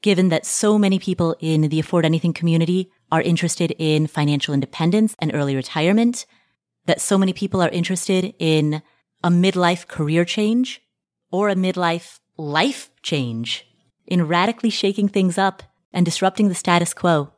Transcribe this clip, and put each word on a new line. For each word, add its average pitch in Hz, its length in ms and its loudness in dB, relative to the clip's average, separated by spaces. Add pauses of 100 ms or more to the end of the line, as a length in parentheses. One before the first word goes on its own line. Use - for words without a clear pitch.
Given 185 280 2
that 160 160 -2
so 214 320 2
many 190 200 2
people 175 440 -2
in 160 220 2
the 156 140 0
Afford 165 280 0
Anything 165 260 2
community 170 580 0 (220)
are 160 100 2
interested 170 560 -2
in 156 300 0
financial 147 460 -2
independence 175 680 0
and 160 160 -4
early 139 220 -2
retirement, 202 680 0 (600)
that - 160 0
so 196 160 0
many 190 160 2
people 190 280 -2
are 165 60 2
interested 180 720 -2
in 156 420 0 (440)
a 170 40 2
midlife 180 600 2
career 160 340 0
change 220 580 -2 (500)
or 202 180 0
a 196 60 0
midlife 180 680 -2 (160)
life 160 520 -2 (140)
change, 117 640 -6 (400)
in 175 180 0
radically 196 440 0
shaking 196 400 -2
things 190 280 0
up 190 260 -2 (280)
and 180 140 2
disrupting 190 420 0
the 180 80 0
status 175 380 0
quo. 156 440 0